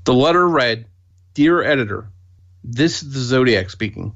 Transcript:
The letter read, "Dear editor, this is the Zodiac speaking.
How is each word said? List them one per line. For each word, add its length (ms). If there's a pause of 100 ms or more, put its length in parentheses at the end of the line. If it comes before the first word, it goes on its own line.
The 80
letter 340
read, 400 (480)
"Dear 280
editor, 460 (540)
this 400
is 100
the 60
Zodiac 500
speaking. 460